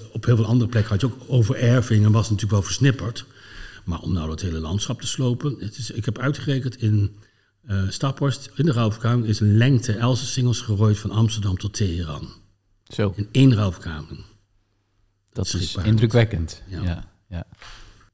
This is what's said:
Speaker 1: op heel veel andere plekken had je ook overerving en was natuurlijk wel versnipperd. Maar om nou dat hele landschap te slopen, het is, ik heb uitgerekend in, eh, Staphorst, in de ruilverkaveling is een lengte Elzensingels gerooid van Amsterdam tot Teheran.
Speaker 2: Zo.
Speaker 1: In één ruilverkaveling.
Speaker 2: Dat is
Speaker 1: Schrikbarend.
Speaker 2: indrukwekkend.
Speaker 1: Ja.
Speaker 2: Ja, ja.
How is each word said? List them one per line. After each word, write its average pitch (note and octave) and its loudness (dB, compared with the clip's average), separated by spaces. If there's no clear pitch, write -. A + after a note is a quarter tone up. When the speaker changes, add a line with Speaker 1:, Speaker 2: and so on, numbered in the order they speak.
Speaker 1:
op - -8
heel A#2+ 6
veel A2 2
andere A#2 2
plekken G#2+ 0
had G2 2
je C3 0
ook A2 -6
overerving A#2 4
en G#2+ 6
was G#2 4
natuurlijk G2+ -2
wel G2+ 4
versnipperd. - -2
Maar E2 -6
om - -4
nou D#2 -2
dat D#2 -8
hele E2 -4
landschap G2 -4
te - -8
slopen, B2+ -2
het - -10
is, A#2 -10
ik - -6
heb A2+ -4
uitgerekend C3+ -4
in, G#2+ 2
eh, G2 -2
Staphorst, C#3 -4
in C#3+ 0
de E3 2
ruilverkaveling A2+ 0
is G#2+ 0
een G#2 6
lengte A#2 4
Elzensingels B2 0
gerooid G#2+ 2
van - -6
Amsterdam G#2 0
tot - -8
Teheran. E2 -4
Speaker 2:
Zo. G2+ -2
Speaker 1:
In G2+ -6
één C3 6
ruilverkaveling. E2 -6
Speaker 2:
Dat G#2 -4
is - -4
Speaker 1:
Schrikbarend. F2+ -2
Speaker 2:
indrukwekkend. A2 2
Speaker 1:
Ja. F2+ -8
Speaker 2:
Ja, E2+ -4
ja. F2 -10